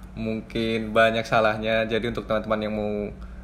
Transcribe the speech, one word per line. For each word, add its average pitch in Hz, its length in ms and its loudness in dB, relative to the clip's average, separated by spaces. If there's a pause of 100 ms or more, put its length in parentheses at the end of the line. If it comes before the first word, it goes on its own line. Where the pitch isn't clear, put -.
(160)
mungkin 110 800 -2
banyak 113 320 6
salahnya. 110 560 2
Jadi, 113 320 -2
untuk 110 160 -4
teman-teman 107 320 0
yang 104 80 -4
mau 104 400 -2 (320)